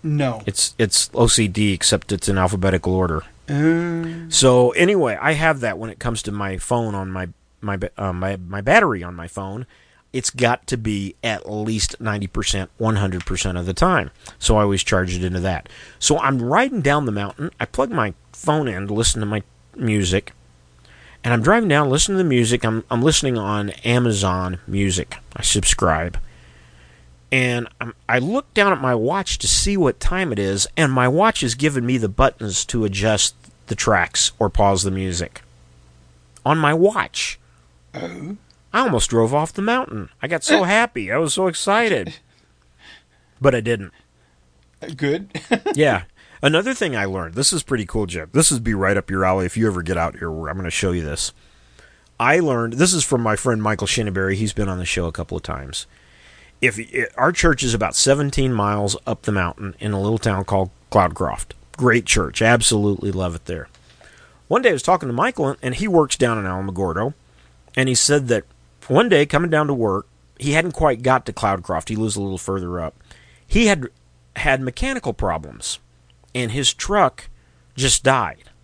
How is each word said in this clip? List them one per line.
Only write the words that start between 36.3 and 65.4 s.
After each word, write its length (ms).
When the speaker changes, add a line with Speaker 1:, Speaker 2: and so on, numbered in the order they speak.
Speaker 2:
On 140
my 160
watch. 640
Speaker 1:
Oh. 420
Speaker 2:
I 80
almost 300
drove 220
off 200
the 100
mountain. 460
I 60
got 160
so 220
Speaker 1:
Eh. 20
Speaker 2:
happy. 460
I 60
was 160
so 120
excited. 680
But 140
I 60
didn't. 320
Speaker 1:
Good. 440
<laughs> 200
Speaker 2:
Yeah. 260
Another 300
thing 220
I 80
learned. 320
This 160
is 100
pretty 240
cool, 200
Jim. 260
This 180
is 80
be 160
right 220
up 120
your 160
alley 220
if 100
you 120
ever 120
get 160
out 220
here. 100
I'm 80
gonna 140
show 200
you 120
this. 300
I 220
learned, 320
this 200
is 120
from 160
my 160
friend 260
Michael 240
Shinneberry. 480
He's 180
been 160
on 100
the 60
show 220
a 60
couple 240
of 80
times. 420
If, 200
our 140
church 320
is 120
about 200
seventeen 580
miles 440
up 160
the 80
mountain 480
in 140
a 80
little 180
town 260
called 260
Cloudcroft. 640
Great 300
church. 360
Absolutely 680
love 240
it 80
there. 240
One 140
day 80
I 20
was 100
talking 260
to 40
Michael, 500